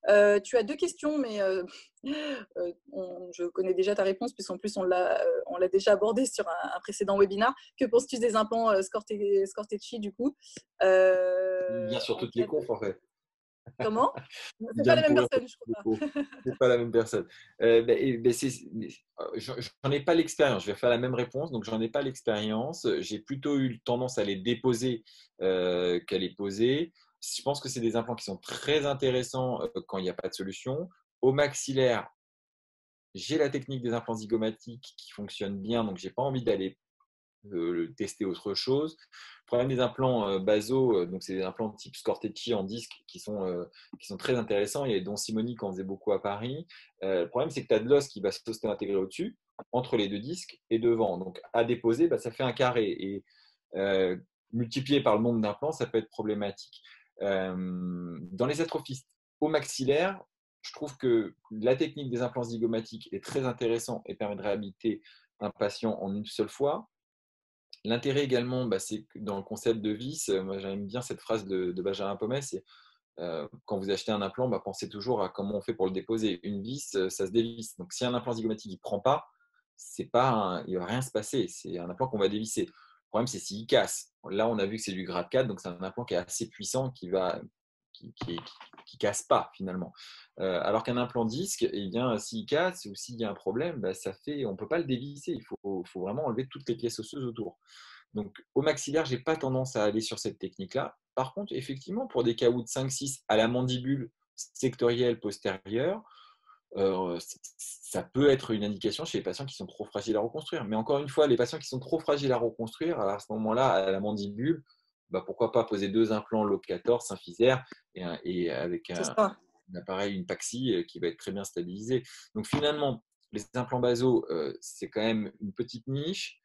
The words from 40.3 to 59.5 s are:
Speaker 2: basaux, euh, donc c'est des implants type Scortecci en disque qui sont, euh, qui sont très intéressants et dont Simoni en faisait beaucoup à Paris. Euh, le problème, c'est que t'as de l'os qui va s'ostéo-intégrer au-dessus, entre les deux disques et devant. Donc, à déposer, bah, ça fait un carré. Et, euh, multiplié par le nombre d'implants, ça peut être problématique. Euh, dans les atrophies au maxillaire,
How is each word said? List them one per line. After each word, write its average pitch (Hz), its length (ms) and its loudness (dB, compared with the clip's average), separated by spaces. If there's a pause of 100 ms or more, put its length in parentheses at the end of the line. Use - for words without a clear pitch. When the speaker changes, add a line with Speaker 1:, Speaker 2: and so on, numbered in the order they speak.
Speaker 2:
basaux, 107 600 4
euh, 87 80 2
donc 92 160 -8
c'est 95 120 -6
des 95 80 -2
implants 104 280 -4
type - 260 -16
Scortecci 107 580 -4
en 98 100 0
disque 113 280 -8 (140)
qui - 140 -16
sont, 104 240 -6
euh, 90 200 -2 (360)
qui - 60 -16
sont 98 100 -10
très 127 200 0
intéressants 110 480 0
et 107 160 0
dont 98 160 -6
Simoni 110 440 -2
en 101 100 -4
faisait 95 140 -6
beaucoup 95 280 -2
à 95 80 2
Paris. 120 460 -4 (360)
Euh, 95 200 2
le 82 60 -2
problème, 151 220 0
c'est 123 120 -6
que - 60 -12
t'as 110 100 6
de 113 100 0
l'os 143 200 6
qui - 120 -12
va 95 120 0
s'ostéo-intégrer 110 640 -4
au-dessus, 95 400 -2 (360)
entre 123 240 0
les 104 120 2
deux 101 100 -4
disques 147 420 -10 (100)
et 113 80 2
devant. 113 380 2
Donc, 92 240 -8 (120)
à 117 120 4
déposer, 120 440 2
bah, - 100 2
ça 120 120 -4
fait - 120 -6
un 123 100 0
carré. 120 380 2
Et, 98 340 -6 (520)
euh, 95 400 2 (360)
multiplié 131 500 0
par 110 140 6
le 110 60 2
nombre 120 180 2
d'implants, 107 320 0
ça 131 140 -4
peut 113 120 2
être 110 120 -2
problématique. 104 720 -6 (400)
Euh, 90 960 -2 (140)
dans 107 140 0
les 147 140 0
atrophies 156 440 -4 (360)
au 151 80 2
maxillaire, 151 720 0 (400)